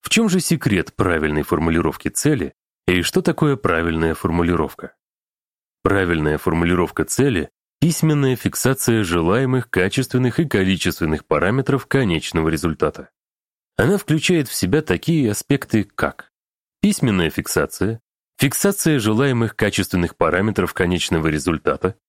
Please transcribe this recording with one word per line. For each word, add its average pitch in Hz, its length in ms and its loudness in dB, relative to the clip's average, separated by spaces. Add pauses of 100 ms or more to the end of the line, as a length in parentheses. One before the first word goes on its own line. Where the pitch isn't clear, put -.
В - 80 -10
чём 220 180 2
же 185 140 2
секрет 107 540 -2
правильной 78 480 0
формулировки 80 680 0
цели 131 440 -2 (340)
и 90 160 2
что - 180 0
такое 151 340 0
правильная 82 600 0
формулировка? 85 800 -2 (840)
Правильная 85 560 0
формулировка 85 680 0
цели — 120 440 0 (300)
письменная 147 560 2
фиксация 117 680 0
желаемых 104 680 0
качественных 123 720 0
и 170 60 2
количественных 87 800 0
параметров 123 600 0
конечного 85 640 0
результата. 78 600 -2 (680)
Она 170 200 2
включает 156 520 0
в - 40 -10
себя 107 280 0
такие 151 500 0
аспекты, 110 520 0
как - 480 -6 (500)
письменная 104 480 2
фиксация – - 720 -2 (360)
фиксация 156 600 0
желаемых 117 560 0
качественных 95 600 0
параметров 90 580 0
конечного 87 540 0
результата 78 680 -2 (120)